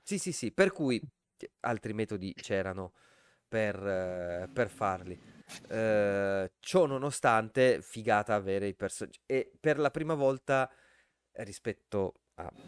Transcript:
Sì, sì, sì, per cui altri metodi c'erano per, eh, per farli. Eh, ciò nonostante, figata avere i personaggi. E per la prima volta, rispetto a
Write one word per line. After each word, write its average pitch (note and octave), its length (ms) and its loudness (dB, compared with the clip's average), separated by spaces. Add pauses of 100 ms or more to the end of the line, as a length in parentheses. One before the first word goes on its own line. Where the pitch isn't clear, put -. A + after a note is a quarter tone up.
Sì, G3 160 -4
sì, F3 140 -6
sì, - 200 -6
per F#3+ 200 4
cui C3 280 0 (600)
altri A2+ 320 -4
metodi G#2 420 -4
c'erano F#2+ 580 -4 (540)
per, G#2+ 300 -2 (100)
eh, F2+ 680 -4
per A#2 180 0
farli. F#2 480 -4 (500)
Eh, G2+ 920 2
ciò F3+ 260 4
nonostante, B2+ 960 2
figata G#2+ 520 0
avere G2 340 0
i F#2+ 60 -6
personaggi. - 520 -8
E C3 320 -2
per D3+ 200 2
la C#3+ 120 2
prima D#3 240 -4
volta, C3+ 560 2 (600)
rispetto G2+ 840 -4 (200)
a F2 160 -12 (180)